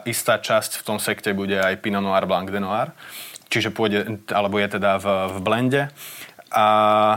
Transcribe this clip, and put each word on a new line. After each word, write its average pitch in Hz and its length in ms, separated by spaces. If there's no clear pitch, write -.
istá 117 340
časť - 400
v - 60
tom 107 160
sekte 107 320
bude 98 240
aj 95 240
Pinot 98 220
Noir, 95 220
Blanc 92 220
de 95 140
Noir. 107 320
Čiže 110 240
pôjde, 104 320
alebo 101 300
je 101 120
teda 101 280
v, 95 80
v 92 120
blende. 123 420
A, 110 180